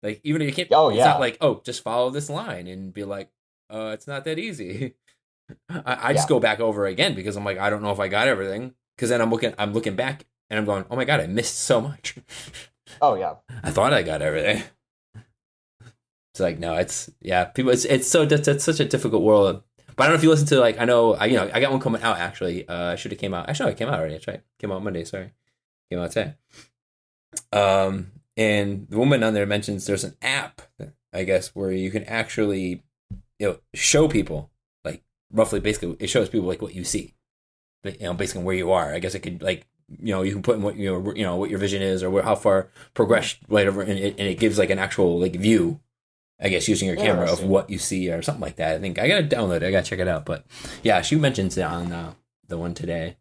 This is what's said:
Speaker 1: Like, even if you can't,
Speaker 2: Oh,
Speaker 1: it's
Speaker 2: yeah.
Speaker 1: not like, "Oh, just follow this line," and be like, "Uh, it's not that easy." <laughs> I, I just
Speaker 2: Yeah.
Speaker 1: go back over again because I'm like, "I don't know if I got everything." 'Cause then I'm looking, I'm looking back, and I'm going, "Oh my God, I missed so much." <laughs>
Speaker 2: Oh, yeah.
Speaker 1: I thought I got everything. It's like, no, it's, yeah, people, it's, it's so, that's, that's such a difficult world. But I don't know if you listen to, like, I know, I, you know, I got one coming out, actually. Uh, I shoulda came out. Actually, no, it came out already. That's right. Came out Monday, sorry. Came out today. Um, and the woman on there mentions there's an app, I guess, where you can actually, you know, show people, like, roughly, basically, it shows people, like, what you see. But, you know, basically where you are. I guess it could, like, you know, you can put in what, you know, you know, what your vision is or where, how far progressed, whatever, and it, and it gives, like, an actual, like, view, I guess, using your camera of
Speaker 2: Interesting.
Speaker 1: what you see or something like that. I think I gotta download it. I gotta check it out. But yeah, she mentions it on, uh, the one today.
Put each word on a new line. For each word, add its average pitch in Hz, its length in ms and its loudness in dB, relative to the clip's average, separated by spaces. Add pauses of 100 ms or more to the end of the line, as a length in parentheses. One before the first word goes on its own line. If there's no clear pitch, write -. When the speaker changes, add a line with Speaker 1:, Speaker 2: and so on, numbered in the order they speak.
Speaker 1:
Like, 107 200 -6
even 156 180 0
if 147 80 0
you 135 40 -4
can't, 180 180 -4
Speaker 2:
Oh, 147 180 6
Speaker 1:
it's 107 80 2
Speaker 2:
yeah. 123 100 6
Speaker 1:
not 147 140 4
like, 120 200 0
"Oh, 135 240 2
just 123 180 -8
follow 123 260 0
this 147 200 -6
line," 143 380 -8
and 92 260 -12
be 101 120 -10
like, 98 240 -10 (400)
"Uh, 110 240 -8
it's - 140 -14
not 139 180 -8
that 160 140 -4
easy." 127 560 -8 (400)
<laughs> - 340 -20
I, 131 400 -4
I 143 40 4
just 147 160 2
Speaker 2:
Yeah. 151 60 6
Speaker 1:
go 120 40 4
back 107 220 2
over 104 240 0
again 113 300 0
because 98 220 -6
I'm 101 80 -6
like, 98 120 -2
"I 98 120 2
don't 104 120 -2
know 104 100 -2
if 98 80 -2
I 98 100 0
got 107 200 2
everything." 107 440 -4 (240)
'Cause 120 120 -2
then 120 120 2
I'm 113 100 2
looking, 113 260 0
I'm 104 160 -2
looking 107 240 -2
back, 135 280 -4 (240)
and 107 100 -2
I'm 107 60 0
going, 98 260 0
"Oh 120 60 -6
my 127 80 0
God, 143 160 2
I 82 60 -4
missed 107 320 -4
so 120 220 2
much." - 340 -10 (420)
<laughs> - 440 -10
Speaker 2:
Oh, 143 140 6
yeah. 78 200 -4 (280)
Speaker 1:
I 85 80 -4
thought 104 220 4
I 104 100 2
got 78 180 -4
everything. 78 420 0 (1700)
It's - 60 -16
like, 85 200 -2
no, 85 160 -2
it's, - 340 -2 (120)
yeah, 90 240 2
people, 131 260 0
it's, 123 140 2
it's 131 220 2
so, 160 180 4
that's, 147 200 4
that's 143 180 2
such 156 160 0
a 139 60 2
difficult 110 380 0
world. 101 400 6 (320)
But 127 80 4
I 139 40 6
don't 160 60 6
know 165 40 4
if 151 60 2
you 160 60 8
listen 147 180 6
to, 143 120 6
like, 117 200 4
I 120 60 2
know, 117 300 6
I, 104 100 0
you 123 100 4
know, 98 180 2
I 113 60 2
got 139 120 2
one 131 100 0
coming 113 220 -2
out, 110 140 2
actually. 87 500 -6
Uh, 87 260 -4
I - 20 -4
shoulda - 200 -8
came 95 180 -6
out. 87 160 -6
Actually, 151 160 -2
no, - 60 0
it - 60 -6
came 113 120 -4
out 131 100 -2
already. 80 140 -4
That's 78 140 -12
right. 87 140 -10 (180)
Came 101 120 -6
out 95 120 -6
Monday, 87 220 -6
sorry. 95 280 -12 (560)
Came 90 100 -4
out 87 120 -4
today. 110 240 -4 (1160)
Um, 98 600 2 (260)
and 101 520 0
the 101 80 -4
woman 131 260 4
on 110 100 2
there 101 120 2
mentions 101 400 -4
there's 101 180 -2
an - 180 -10
app, 131 400 -4 (520)
I 92 100 -4
guess, 92 320 0
where 98 160 -4
you 95 200 -2
can 104 140 -4
actually, 104 800 -2 (560)
you 104 80 0
know, 87 120 -4 (140)
show - 340 4
people, 82 420 -2 (360)
like, - 180 -10 (280)
roughly, 107 280 2
basically, 87 400 -4
it 101 80 -6
shows 107 220 0
people, 101 180 0
like, 92 140 -4
what 98 140 -10
you 90 80 -10
see. - 320 -6 (680)
But, 98 160 -12
you 104 80 -10
know, 87 60 -4
basically 90 300 -6
where 92 120 -2
you 90 160 0
are. 85 220 2
I 87 60 -4
guess 92 160 -6
it 95 40 -8
could, 87 220 -10
like, 92 260 -4 (320)
you 110 140 -2
know, 95 80 0
you 95 120 0
can 98 100 -6
put 117 120 2
in 107 60 -4
what, 101 140 -4
you 98 160 -4
know, 92 220 -4
you 107 100 -4
know, 90 140 -2
what 98 120 -4
your 101 100 -4
vision 98 220 -2
is 95 220 0
or 90 60 -2
where, 95 140 2
how 104 120 2
far 95 340 2 (240)
progressed, 110 540 2
whatever, 101 340 4
and 98 160 -4
it, 98 220 -2
and 101 80 0
it 92 120 -2
gives, 107 200 2
like, 90 100 4
an 95 100 0
actual, 92 400 2
like, 87 160 0
view, 98 440 4 (600)
I 101 80 0
guess, 87 200 0
using 98 180 2
your 90 100 0
camera 98 260 2
of 85 60 2
Speaker 2:
Interesting. 90 200 0
Speaker 1:
what 98 200 4
you 98 100 -6
see 92 320 -4
or 85 100 -4
something - 200 -6
like 71 160 -10
that. 80 180 0
I 82 40 -4
think 90 200 -6
I 113 100 2
gotta 190 140 2
download 113 340 0
it. 80 60 -2
I 92 80 0
gotta 92 140 2
check 92 140 -6
it 92 80 0
out. 78 180 -2
But - 200 -8 (380)
yeah, 98 180 4
she - 160 0
mentions 117 400 0
it 92 60 0
on, 85 280 -4
uh, 85 220 -10 (340)
the 85 100 -8
one 85 160 -6
today. 82 480 -6